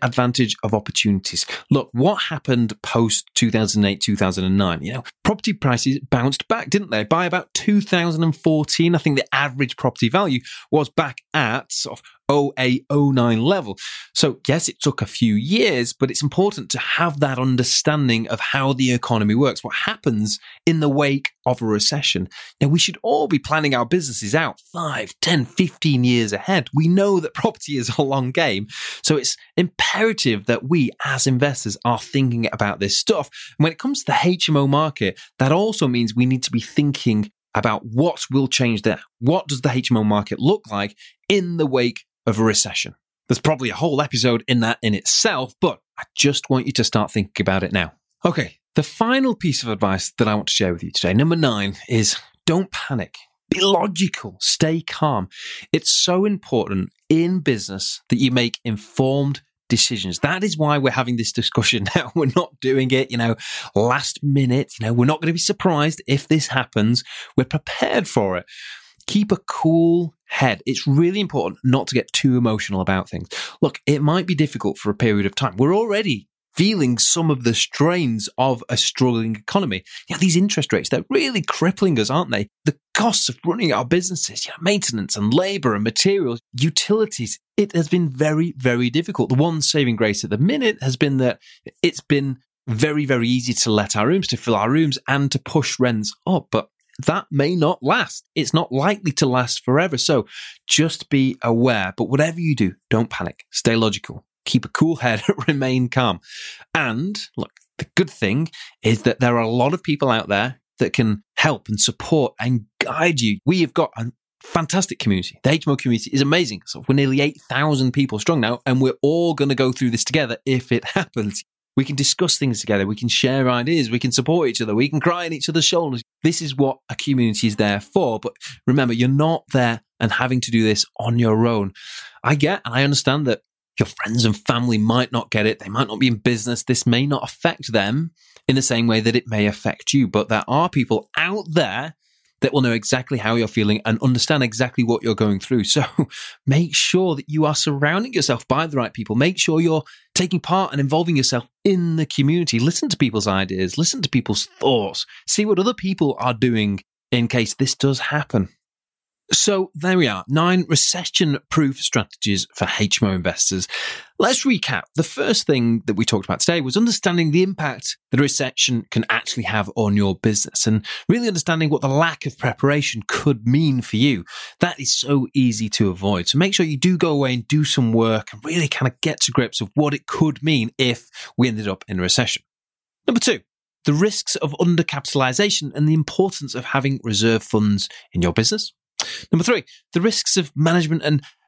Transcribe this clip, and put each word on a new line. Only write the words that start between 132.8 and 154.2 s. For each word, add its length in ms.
understand 460
that 140
your 80
friends 380
and 120
family 400
might 360
not 180
get 160
it. 140
They 80
might 180
not 140
be 80
in 80
business. 480
This 200
may 220
not 160
affect 500
them 380
in 80
the 60
same 260
way 100
that 160
it 140
may 180
affect 460
you. 160
But 200
there 200
are 200
people 480
out 320
there 460
that 120
will 80
know 120
exactly 460
how 160
you're 140
feeling 360
and 180
understand 400
exactly 420
what 180
you're 120
going 260
through. 240
So 200
<laughs> 320
make 280
sure 420
that 120
you 160
are 100
surrounding 580
yourself 340
by 200
the 100
right 160
people. 240
Make 220
sure 220
you're 240
taking 260
part 320
and 80
involving 360
yourself 320
in 320
the 100
community. 520
Listen 300
to 80
people's 300
ideas, 520
listen 240
to 60
people's 380